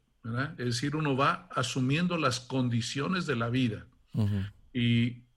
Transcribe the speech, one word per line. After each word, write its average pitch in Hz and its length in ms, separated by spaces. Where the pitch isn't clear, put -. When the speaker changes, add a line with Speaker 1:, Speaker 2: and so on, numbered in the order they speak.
Speaker 1:
¿verdad? 127 380
Es 123 60
decir, 139 300
uno 147 200
va 147 360
asumiendo 139 640
las 135 240
condiciones 135 840
de 135 100
la 117 140
vida. 120 360
Speaker 2:
Ujú. 101 340
Speaker 1:
¿Y 120 520